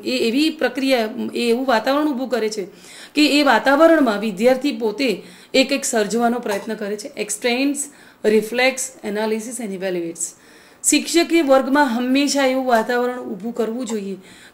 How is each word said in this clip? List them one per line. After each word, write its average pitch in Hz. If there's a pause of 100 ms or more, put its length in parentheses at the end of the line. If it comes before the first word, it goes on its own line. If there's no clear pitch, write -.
એ 240
એવી 285
પ્રક્રિયા, 262 (260)
એ 233
એવું 247
વાતાવરણ 262
ઊભું 254
કરે 220
છે 208 (500)
કે 285
એ -
વાતાવરણમાં 269
વિદ્યાર્થી 240
પોતે 220 (320)
એક 262
એક 269
સર્જવાનો 233
પ્રયત્ન 214
કરે 214
છે. 269
એક્સપ્લેન્સ, 254 (360)
રિફ્લેક્ટ્સ, 240 (140)
એનાલિસિસ 220
and 220
ઇવેલ્યુએટ્સ. 180 (500)
શિક્ષકે 330
વર્ગમાં 269
હંમેશા 277
એવું 262
વાતાવરણ 247
ઊભું 233
કરવું 226
જોઈએ 196 (380)